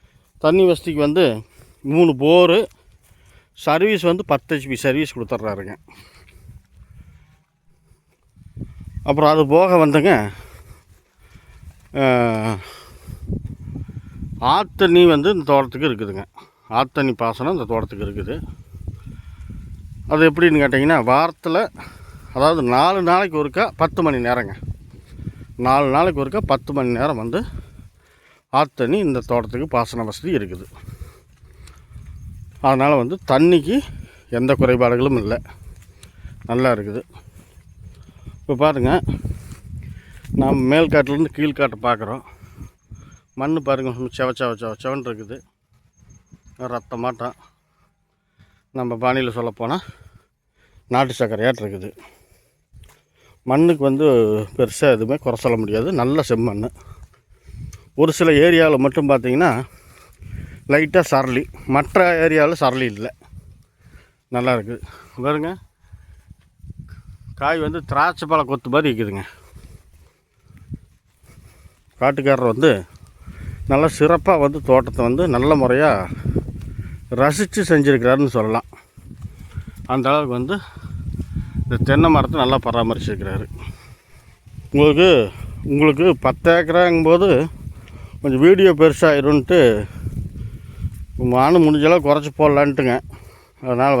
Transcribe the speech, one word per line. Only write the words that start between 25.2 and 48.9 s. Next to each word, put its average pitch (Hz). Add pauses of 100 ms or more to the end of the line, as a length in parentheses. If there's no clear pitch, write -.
நாலு 135
நாளைக்கு 147
ஒருக்கா 135 (120)
பத்து 139
மணி 123
நேரம் 131
வந்து 147 (1160)
ஆத்தண்ணி 143
இந்த 131
தோட்டத்துக்கு 120 (100)
பாசன 117
வசதி 139
இருக்குது. 92 (2000)
அதனால 135 (100)
வந்து 135 (160)
தண்ணிக்கு 165 (640)
எந்த 131
குறைபாடுகளும் 123
இல்ல. 104 (1160)
நல்லா 127
இருக்குது. 104 (1400)
இப்ப 139
பாருங்க, 139 (1500)
நாம் 135 (100)
மேல்காட்டுலேருந்து 147
கீழ்காட்டை 139 (100)
பார்க்குறோம். 113 (1160)
மண்ணு 156
பாருங்க, 131 (260)
செவ 131 (100)
செவ 123 (100)
செவ 113 (120)
செவன்னு 131
இருக்குது. 110 (1400)
ரத்தமாட்டம். 120 (1400)
நம்ம 120